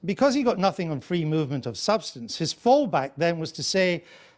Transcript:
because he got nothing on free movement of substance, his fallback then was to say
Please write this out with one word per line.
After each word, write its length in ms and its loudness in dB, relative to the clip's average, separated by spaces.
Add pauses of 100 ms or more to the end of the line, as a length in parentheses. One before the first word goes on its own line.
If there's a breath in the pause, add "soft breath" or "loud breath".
because 280 2
he 120 0
got 140 2
nothing 340 0
on 80 -4
free 240 -2
movement 420 -2
of 100 -6
substance, 600 -4
his 160 -4
fallback 600 2
then 240 0
was 120 -6
to 120 -10
say 400 0 (340 loud breath)